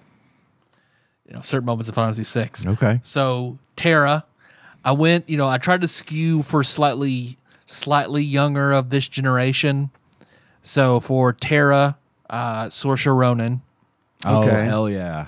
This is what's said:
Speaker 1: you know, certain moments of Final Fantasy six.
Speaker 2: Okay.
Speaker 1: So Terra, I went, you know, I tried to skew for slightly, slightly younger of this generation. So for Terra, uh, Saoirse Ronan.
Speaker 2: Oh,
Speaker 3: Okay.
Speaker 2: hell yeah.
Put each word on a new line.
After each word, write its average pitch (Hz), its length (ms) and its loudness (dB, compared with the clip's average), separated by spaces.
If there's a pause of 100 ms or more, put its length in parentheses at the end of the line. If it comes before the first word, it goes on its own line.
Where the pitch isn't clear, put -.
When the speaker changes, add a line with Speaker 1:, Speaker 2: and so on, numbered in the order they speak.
(1300)
Speaker 1:
you - 60 -20
know, 123 80 -16
certain 127 240 -4
moments 113 220 -4
of 110 80 -10
Final 113 180 0
Fantasy 110 120 -6
six. - 420 -4
Speaker 2:
Okay. 110 360 2
Speaker 1:
So 127 540 -4 (200)
Terra, 151 480 2 (580)
I 131 80 2
went, 165 380 2
you 156 80 -2
know, 139 100 2
I 131 100 0
tried 180 240 0
to 170 60 0
skew 160 560 -2
for 147 200 0
slightly, 131 760 -2 (300)
slightly 143 560 -2
younger 139 500 0
of 127 160 0
this 139 180 0
generation. 135 840 0 (720)
So 127 360 2
for 127 320 2
Terra, 143 680 2 (320)
uh, 113 360 -6
Saoirse 135 500 0
Ronan. 123 460 2 (640)
Speaker 2:
Oh, 107 180 4
Speaker 3:
Okay. 107 220 2
Speaker 2:
hell 107 240 0
yeah. 87 380 -6